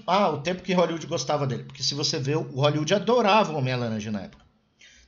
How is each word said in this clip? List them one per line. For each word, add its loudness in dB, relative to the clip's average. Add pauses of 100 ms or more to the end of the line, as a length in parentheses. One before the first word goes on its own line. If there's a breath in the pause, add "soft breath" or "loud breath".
ah, 4
o -4
tempo -4
que -4
Hollywood 2
gostava -2
dele. -4
Porque -16
se -2
você -2
vê, 0
o -4
Hollywood 2
adorava 4
o -4
Homem-Laranja -2
na -4
época. -18 (640 loud breath)